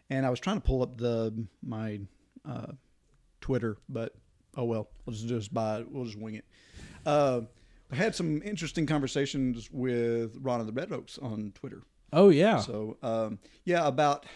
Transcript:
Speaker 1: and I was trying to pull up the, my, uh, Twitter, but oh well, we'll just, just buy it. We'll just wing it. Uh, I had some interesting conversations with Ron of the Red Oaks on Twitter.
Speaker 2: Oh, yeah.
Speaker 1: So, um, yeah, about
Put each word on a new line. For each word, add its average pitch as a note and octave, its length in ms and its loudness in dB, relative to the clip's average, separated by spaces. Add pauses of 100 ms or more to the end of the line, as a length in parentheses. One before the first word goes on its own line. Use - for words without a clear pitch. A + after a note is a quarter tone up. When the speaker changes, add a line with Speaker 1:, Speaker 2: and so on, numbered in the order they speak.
Speaker 1:
and C3+ 160 0
I B2+ 40 2
was B2 100 0
trying C#3+ 220 -2
to - 40 -8
pull C3 160 2
up A#2+ 160 -4
the, A2+ 480 0 (160)
my, A2 380 -6 (480)
uh, A#2+ 200 -10 (720)
Twitter, A#2 340 -2 (140)
but A#2 260 -6 (400)
oh C3 80 -2
well, A2+ 240 -2 (180)
we'll A#2+ 80 -8
just, A2 140 -8
just A2+ 260 -4
buy A2 260 0
it. - 120 -12
We'll C3 140 -6
just G#2+ 120 -10
wing A2 180 -10
it. G#2+ 100 -14 (600)
Uh, C#3+ 360 4 (500)
I B2+ 60 -6
had G#3 180 2
some D#3+ 280 0
interesting E3+ 420 -2
conversations C3+ 840 0
with A#2 720 0
Ron B2 220 -2
of G#2+ 60 -4
the A2 60 -8
Red D#3 200 -4
Oaks - 240 -10
on G#2+ 360 -6
Twitter. - 300 -14 (300)
Speaker 2:
Oh, F#3+ 160 12
yeah. E3+ 320 8
Speaker 1:
So, A2 420 -4
um, A2+ 360 -2 (260)
yeah, E3+ 200 2
about C#3+ 400 2 (100)